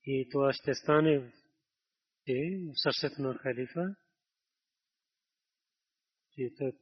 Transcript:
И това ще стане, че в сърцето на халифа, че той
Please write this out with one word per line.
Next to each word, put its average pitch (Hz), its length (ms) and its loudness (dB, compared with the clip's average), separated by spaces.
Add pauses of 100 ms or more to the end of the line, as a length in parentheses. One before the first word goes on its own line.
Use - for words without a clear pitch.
И 131 280 -2
това 139 200 4
ще - 220 -2
стане, 151 580 4 (920)
че 131 80 -2 (380)
в - 100 -4
сърцето 139 400 -2
на 131 120 -2
халифа, 131 600 -4 (2250)
че 127 280 -4
той 131 240 -2